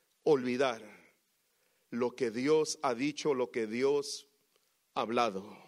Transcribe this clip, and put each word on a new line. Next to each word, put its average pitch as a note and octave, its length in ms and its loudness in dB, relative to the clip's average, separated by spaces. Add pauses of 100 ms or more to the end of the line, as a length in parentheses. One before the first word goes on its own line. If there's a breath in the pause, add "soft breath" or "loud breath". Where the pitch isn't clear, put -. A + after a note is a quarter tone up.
(240)
olvidar B2 580 2 (1080)
lo A#2+ 260 -2
que A#2+ 160 -2
Dios D3 500 0
ha C3 140 0
dicho, C#3+ 380 0
lo B2 180 -2
que A2+ 160 -2
Dios C#3 600 -2 (640)
ha C3+ 80 -2
hablado. G#2+ 560 0 (100)